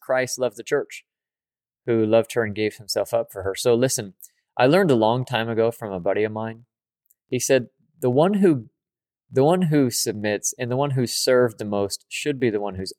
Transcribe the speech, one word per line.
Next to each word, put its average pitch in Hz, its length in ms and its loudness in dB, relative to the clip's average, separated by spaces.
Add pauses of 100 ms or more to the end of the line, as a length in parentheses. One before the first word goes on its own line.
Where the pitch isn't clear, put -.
Christ 127 380 -2
loved 123 180 -2
the 117 60 -14
church, - 420 -4 (800)
who 113 200 2
loved 110 280 2
her 117 100 0
and 104 120 -6
gave 107 220 -4
himself 101 360 -6
up 117 180 -2
for 98 120 -10
her. 95 120 -4
So 120 200 2
listen, 120 380 -2 (440)
I 123 80 4
learned 170 260 4
a 127 40 6
long 113 280 2
time 117 260 -4
ago 113 220 2
from 110 200 -10
a 92 80 -6
buddy 98 240 -2
of 107 80 -4
mine. 113 340 -10 (640)
He 127 120 -4
said, 127 280 2 (320)
"The 127 100 0
one 160 260 2
who, 165 340 2 (640)
the 131 120 2
one 180 200 4
who 147 280 2
submits 104 640 -4
and 123 140 -6
the 123 60 -2
one 143 140 -2
who's 131 220 -2
served 123 460 2
the 110 60 -6
most 101 440 -4
should 143 300 -6
be 123 100 2
the 104 100 -2
one 101 160 -8
who's 95 240 -10